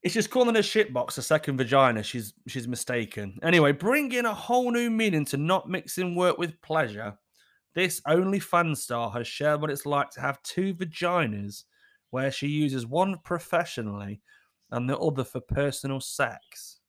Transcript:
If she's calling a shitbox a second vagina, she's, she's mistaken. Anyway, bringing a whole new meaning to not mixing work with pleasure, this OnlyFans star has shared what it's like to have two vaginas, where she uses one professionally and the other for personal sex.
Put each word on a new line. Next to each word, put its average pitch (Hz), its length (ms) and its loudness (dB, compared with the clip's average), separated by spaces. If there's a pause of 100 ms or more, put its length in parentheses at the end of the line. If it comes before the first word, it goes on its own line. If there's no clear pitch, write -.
If 175 100 0
she's 214 140 2
calling 240 300 4
a 220 40 6
shitbox 202 580 0
a 135 40 -6
second 151 340 2
vagina, 127 460 6
she's, 107 320 -8 (140)
she's 120 180 -6
mistaken. 113 760 -6
Anyway, 160 300 6
bringing 247 520 0
a 220 100 0
whole 247 380 2
new 240 180 2
meaning 208 360 2
to - 100 -4
not 170 340 0
mixing 180 460 -4
work 180 220 4
with 165 220 -6
pleasure, 107 560 -2 (580)
this 175 280 0
OnlyFans 170 760 2
star 117 340 -4
has 120 140 -4
shared 147 340 0
what 151 100 -2
it's 143 160 -6
like 143 240 0
to - 100 -16
have 139 220 -4
two 190 320 -2
vaginas, 156 920 -2 (460)
where 131 200 -2
she - 180 -4
uses 143 360 0
one 170 400 0
professionally 110 960 -4 (500)
and 120 180 -2
the 139 100 -2
other 135 260 0
for - 160 -10
personal 135 600 -2
sex. - 880 -8